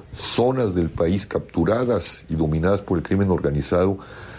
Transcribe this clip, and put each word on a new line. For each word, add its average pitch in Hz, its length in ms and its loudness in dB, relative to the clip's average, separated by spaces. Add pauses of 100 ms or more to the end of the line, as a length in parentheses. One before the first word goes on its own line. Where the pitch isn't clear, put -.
(120)
zonas 120 600 0
del 85 160 0
país 85 360 0
capturadas 101 1000 -2
y 80 60 -4
dominadas 80 480 2
por 90 160 0
el 78 60 0
crimen 95 260 2
organizado, 87 640 2 (420)